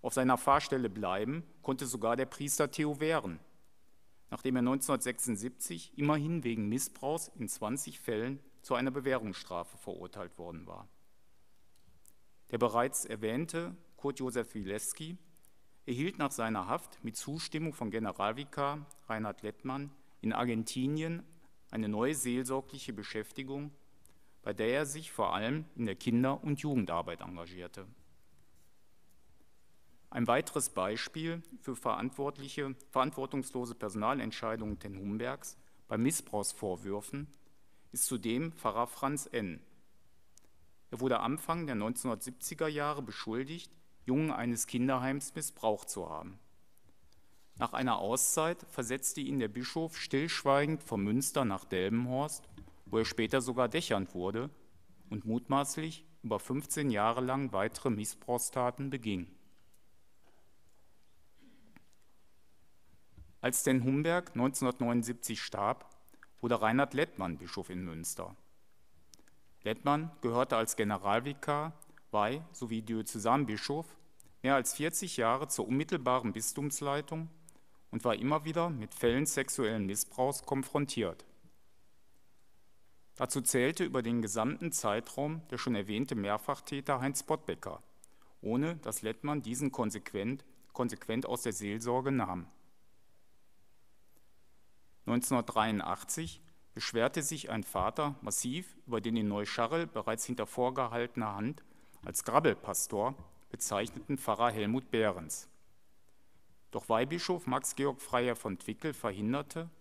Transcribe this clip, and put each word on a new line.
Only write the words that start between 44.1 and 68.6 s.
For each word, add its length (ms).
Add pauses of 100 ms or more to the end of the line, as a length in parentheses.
eines 380
Kinderheims 680
missbraucht 560
zu 180
haben. 300 (1160)
Nach 160
einer 260
Auszeit 680
versetzte 520
ihn 180
der 80
Bischof 500
stillschweigend 840
von 220
Münster 400
nach 200
Delmenhorst, 840 (360)
wo 140
er 60
später 360
sogar 280
dächernd 440
wurde 380 (580)
und 160
mutmaßlich 800 (200)
über 160
fünfzehn 500
Jahre 300
lang 320
weitere 380
Missbrauchstaten 1000
beging. 380 (4000)
Als 220
ten 220
Humberg 500
neunzehnhundertneunundsiebzig 1080
starb, 480 (520)
wurde 200
Reinhard 320
Lettmann 460
Bischof 320
in 140
Münster. 520 (1300)